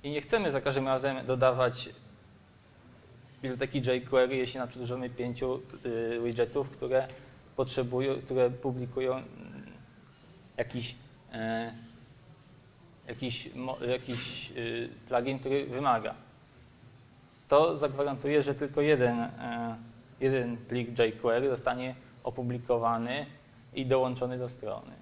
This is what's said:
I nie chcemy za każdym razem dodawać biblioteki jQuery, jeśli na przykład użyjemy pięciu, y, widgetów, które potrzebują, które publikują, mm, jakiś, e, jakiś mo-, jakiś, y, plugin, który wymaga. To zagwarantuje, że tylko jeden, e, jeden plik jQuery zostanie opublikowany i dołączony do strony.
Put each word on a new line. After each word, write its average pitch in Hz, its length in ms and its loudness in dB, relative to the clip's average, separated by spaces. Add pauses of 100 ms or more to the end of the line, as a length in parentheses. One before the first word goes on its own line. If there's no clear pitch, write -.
I 143 80 -4
nie 147 100 -2
chcemy 196 320 2
za 135 80 2
każdym 135 260 2
razem 131 400 0
dodawać 127 640 4 (1500)
biblioteki 131 400 -2
jQuery, 127 540 4
jeśli 127 240 -2
na 120 60 -2
przykład 120 180 -10
użyjemy 123 260 -4
pięciu, 127 520 -2 (240)
y, 117 380 -2
widgetów, 120 460 0
które 131 380 0 (480)
potrzebują, 131 640 0
które 127 300 4
publikują, 127 640 -2
mm, 131 140 -4 (1300)
jakiś, 120 380 -4 (380)
e, 113 400 -4 (1400)
jakiś 120 460 -6
mo-, 127 300 -6
jakiś, 123 680 -4
y, 117 380 -4 (200)
plugin, 127 300 2
który 135 280 0
wymaga. 123 480 0 (1300)
To 156 300 6
zagwarantuje, 143 640 0
że 139 120 0
tylko 139 260 -2
jeden, 123 400 4
e, 117 560 -6 (440)
jeden 127 360 2
plik 120 320 -4 (100)
jQuery 117 500 4
zostanie 127 460 -2 (300)
opublikowany 120 1000 0 (480)
i 135 120 -2
dołączony 127 520 2
do 123 100 -4
strony. 110 540 -8